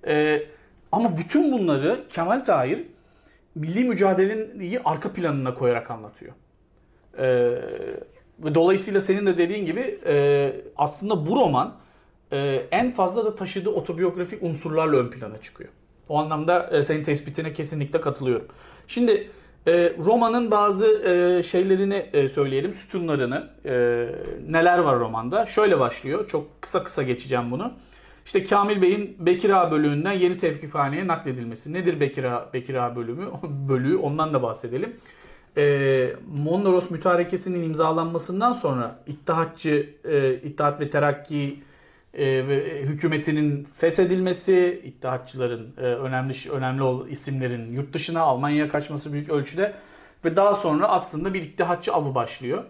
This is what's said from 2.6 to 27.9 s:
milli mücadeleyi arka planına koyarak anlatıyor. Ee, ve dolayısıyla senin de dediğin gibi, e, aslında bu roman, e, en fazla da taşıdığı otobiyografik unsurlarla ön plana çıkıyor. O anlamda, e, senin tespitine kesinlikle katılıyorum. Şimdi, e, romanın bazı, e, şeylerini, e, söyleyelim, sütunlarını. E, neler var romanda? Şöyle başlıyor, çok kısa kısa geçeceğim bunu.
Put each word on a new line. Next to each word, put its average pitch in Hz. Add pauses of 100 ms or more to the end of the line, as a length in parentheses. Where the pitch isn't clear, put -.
milli 165
mücadeleyi 196
arka 151
planına 139
koyarak 123
anlatıyor. 107 (840)
Ee, 135 (1160)
ve 151
dolayısıyla 190
senin 196
de 180
dediğin 185
gibi, 214
e, 143 (260)
aslında 156
bu 208
roman, 180 (560)
e, 139 (340)
en 240
fazla 208
da 214
taşıdığı 190
otobiyografik 180
unsurlarla 156
ön 123
plana 110
çıkıyor. - (400)
O 151
anlamda, 156
e, 147
senin 151
tespitine 151
kesinlikle 151
katılıyorum. 131 (400)
Şimdi, 240 (380)
e, 170 (120)
romanın 233
bazı, 208
e, 180
şeylerini, 190
e, 135
söyleyelim, 135
sütunlarını. 147 (160)
E, 120 (420)
neler 170
var 143
romanda? 117
Şöyle 208
başlıyor, 135
çok -
kısa -
kısa 156
geçeceğim 123
bunu. 196 (520)